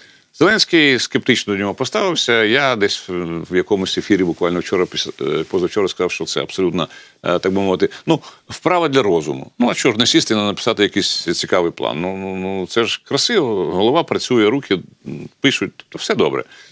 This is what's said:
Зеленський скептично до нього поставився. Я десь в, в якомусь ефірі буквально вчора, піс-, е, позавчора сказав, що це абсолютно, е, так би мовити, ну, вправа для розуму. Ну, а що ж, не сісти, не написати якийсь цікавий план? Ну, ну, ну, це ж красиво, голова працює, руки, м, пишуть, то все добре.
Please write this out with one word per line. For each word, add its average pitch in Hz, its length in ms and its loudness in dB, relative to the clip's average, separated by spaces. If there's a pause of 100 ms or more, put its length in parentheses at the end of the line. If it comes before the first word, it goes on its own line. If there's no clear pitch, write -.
(340)
Зеленський 165 640 4
скептично - 560 0
до 95 40 -2
нього 101 160 -2
поставився. 131 720 0
Я 127 320 2
десь 101 320 -2
в, 92 40 -8 (380)
в 90 60 0
якомусь 95 420 0
ефірі 95 260 2
буквально 87 360 0
вчора, 90 240 0
піс-, 76 560 -4
е, 76 40 -4
позавчора 92 440 -2
сказав, 90 220 -2
що - 140 -6
це 78 180 -4
абсолютно, 85 460 -2 (340)
е, 87 160 0
так 95 140 -2
би 98 80 0
мовити, 95 280 0 (180)
ну, 160 140 2 (280)
вправа 170 400 0
для 135 140 2
розуму. 76 560 -2
Ну, 240 120 2
а 101 40 0
що 131 180 2
ж, 107 60 -4
не 123 80 2
сісти, 147 280 2
не 104 100 2
написати 104 380 0
якийсь - 520 -2
цікавий 87 360 0
план? 65 300 -4
Ну, 92 160 -4
ну, 95 200 -6
ну, 95 300 -4
це 117 180 0
ж - 200 -4
красиво, 135 600 0
голова 107 400 2
працює, 107 460 2
руки, 123 280 0 (280)
м, 73 220 -12 (120)
пишуть, - 320 0 (160)
то - 100 -12
все - 160 -2
добре. 71 300 0 (280)